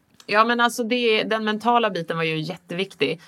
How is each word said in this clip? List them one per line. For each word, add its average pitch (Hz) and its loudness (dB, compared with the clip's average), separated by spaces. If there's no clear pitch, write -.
Ja, 208 4
men 233 0
alltså 240 2
det, 226 2
den 220 -2
mentala 220 0
biten 170 -6
var 165 -2
ju 160 -2
jätteviktig. 170 -6